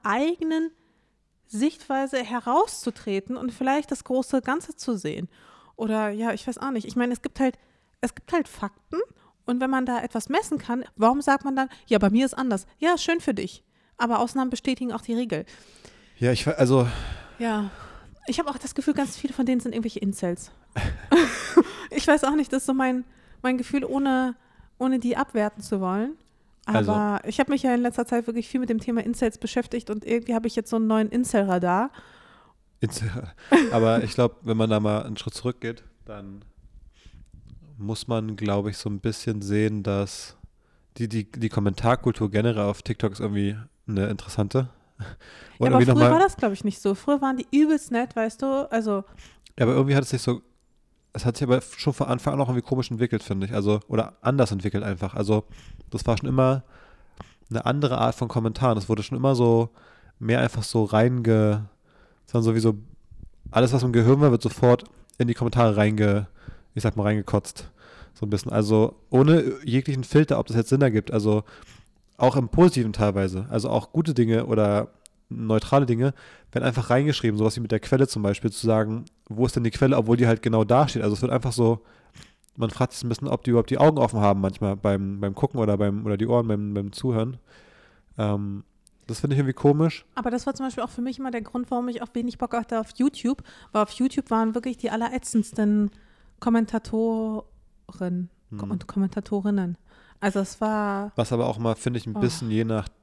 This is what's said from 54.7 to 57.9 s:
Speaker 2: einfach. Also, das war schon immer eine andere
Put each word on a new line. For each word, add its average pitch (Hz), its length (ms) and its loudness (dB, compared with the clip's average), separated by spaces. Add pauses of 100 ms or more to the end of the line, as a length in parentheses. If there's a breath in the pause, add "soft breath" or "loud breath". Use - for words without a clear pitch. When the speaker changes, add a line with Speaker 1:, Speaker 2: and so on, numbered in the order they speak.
Speaker 2:
einfach. 95 300 -4
Also, 107 300 2 (460 loud breath)
das - 160 -8
war 113 120 2
schon 143 100 -6
immer 131 340 2 (840 loud breath)
eine 113 160 -4
andere 127 340 0